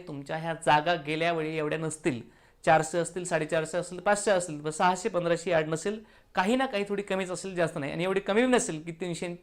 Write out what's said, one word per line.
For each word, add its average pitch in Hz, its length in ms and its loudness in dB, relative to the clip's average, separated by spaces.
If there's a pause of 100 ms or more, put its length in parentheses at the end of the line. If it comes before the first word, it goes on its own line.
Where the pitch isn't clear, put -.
तुमच्या 147 300 -8
ह्या 165 160 -4
जागा 156 400 4
गेल्या 160 400 0
वेळी 160 240 -2
एवढ्या 156 220 -2
नसतील, 156 420 -2 (440)
चारशे 160 320 4
असतील, 170 260 -2
साडेचारशे 160 540 -2
असतील, 175 220 -6
पाचशे 202 320 2
असतील, 156 380 0
सहाशे 180 400 2
पंधराशे 170 420 0
ॲड 160 160 4
नसेल, 202 360 -4 (320)
काही 190 200 2
ना 262 100 2
काही 202 240 -2
थोडी 202 140 -2
कमीच 190 280 -2
असेल, 180 240 -8
जास्त 170 220 0
नाही 143 140 -4
आणि 160 120 -4
एवढी 190 160 0
कमी 202 220 2
नसेल 240 440 2
की 170 60 -8
तीनशे, 175 520 -6